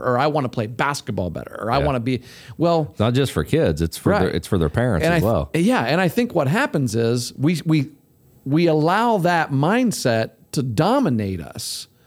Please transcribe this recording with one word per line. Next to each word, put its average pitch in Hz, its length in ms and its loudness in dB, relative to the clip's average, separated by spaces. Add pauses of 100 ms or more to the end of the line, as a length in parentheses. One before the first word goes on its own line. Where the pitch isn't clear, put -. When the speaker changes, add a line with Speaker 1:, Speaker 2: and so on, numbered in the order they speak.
Speaker 1:
or, 123 160 2
"I 143 100 2
wanna 143 200 0
play - 180 -4
basketball 117 640 -4
better," - 300 -10
or, 107 100 -4
"I 131 80 2
Speaker 2:
Yeah. 147 60 2
Speaker 1:
wanna 135 160 0
be," 123 220 -2 (360)
well, 165 320 2
Speaker 2:
It's - 80 -10
not 117 160 2
just 135 180 0
for 78 120 -2
kids. 92 380 0
It's 82 160 -2
for - 120 2
Speaker 1:
Right. 139 120 2
Speaker 2:
their, 90 80 2
it's 87 180 -4
for 104 100 0
their 80 120 2
parents 117 340 0
Speaker 1:
And 165 100 2
Speaker 2:
as 165 40 2
Speaker 1:
I - 20 4
th-, 113 120 2
Speaker 2:
well. 73 220 0
Speaker 1:
yeah. 190 300 2
And 151 160 0
I 185 80 2
think 240 260 -2
what 147 140 2
happens 165 480 0
is 117 400 0
we, 151 300 0
we, 156 240 0 (560)
we 160 200 2
allow 185 520 2
that 165 340 0
mindset 139 800 0 (220)
to 147 100 -2
dominate 123 800 0
us - 460 -12 (200)